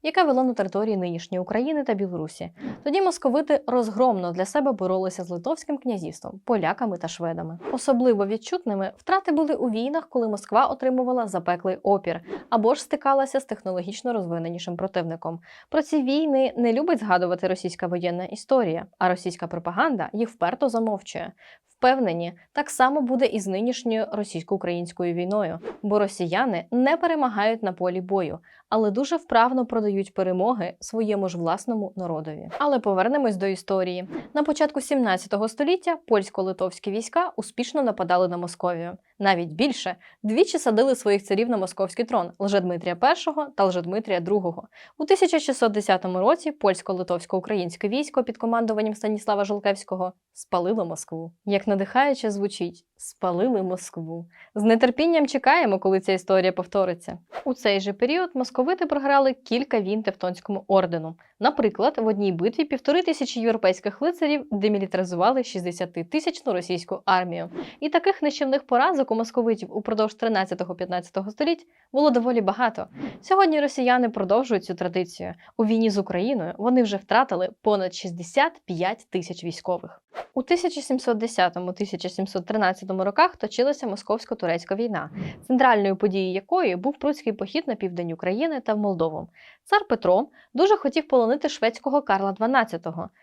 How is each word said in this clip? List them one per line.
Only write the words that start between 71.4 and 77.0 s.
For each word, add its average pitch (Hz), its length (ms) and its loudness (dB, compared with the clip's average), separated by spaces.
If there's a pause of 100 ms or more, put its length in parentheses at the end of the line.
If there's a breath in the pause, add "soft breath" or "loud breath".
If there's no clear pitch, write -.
було 294 160 6
доволі 240 320 2
багато. 220 460 0 (340 loud breath)
Сьогодні 349 400 4
росіяни 247 480 2
продовжують 208 560 2
цю 180 100 -4
традицію. 180 580 -4 (240 loud breath)
У 226 80 4
війні 226 240 4
з 196 80 0
Україною 190 600 -2
вони 247 260 4
вже 202 140 0
втратили 202 520 2 (120)